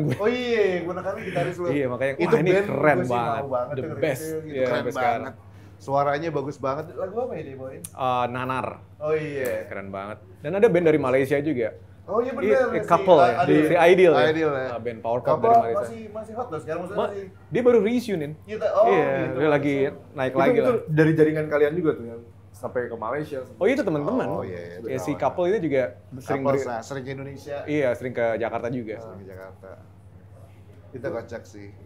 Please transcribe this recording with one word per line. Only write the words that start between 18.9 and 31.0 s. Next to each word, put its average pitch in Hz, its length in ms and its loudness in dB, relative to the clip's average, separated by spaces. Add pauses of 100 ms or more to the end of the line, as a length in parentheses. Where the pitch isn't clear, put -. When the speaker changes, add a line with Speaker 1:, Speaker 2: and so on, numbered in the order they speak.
Speaker 2:
gitu, 131 100 -4
Speaker 1:
dia 143 140 2
lagi 143 260 2 (140)
Speaker 2:
maksudnya. - 260 -12
Speaker 1:
naik 131 160 -2
Speaker 3:
Itu, 131 80 -2
Speaker 1:
lagi 135 140 4
Speaker 3:
itu 262 160 4
Speaker 1:
lah. 226 180 2
Speaker 3:
dari 156 280 4
jaringan 156 340 4
kalian 147 260 2
juga 160 200 0
tuh 117 120 -10
yang 117 140 -14 (280)
sampai 123 380 -6
ke 113 100 -10
Malaysia? 135 420 -6 (140)
Speaker 1:
Oh, 180 140 -2
itu 262 160 2
teman-teman. 185 460 -2
Speaker 2:
Oh, 98 120 -4
iya, 92 160 -10
iya, 87 200 -12 (100)
Speaker 1:
Ya, 131 120 -4
si 147 140 -4
Speaker 2:
betul. 139 80 -6
Speaker 1:
Couple 147 300 0
itu 220 120 2
juga 139 200 0 (340)
sering 139 240 -4
Speaker 2:
Couple, 139 160 2
Speaker 1:
beri- 135 100 -2
Speaker 2:
nah, 117 140 -6
sering 135 240 -10
ke 135 80 -10
Indonesia. 139 440 -12 (100)
Speaker 1:
Iya, 147 260 0
sering 120 220 -6
ke 117 120 0 (120)
Jakarta 113 320 -4
juga. 113 260 -8
Speaker 2:
Sering 110 240 -16
ke 95 80 -18
Jakarta. 95 420 -18 (1160)
Itu 120 160 -14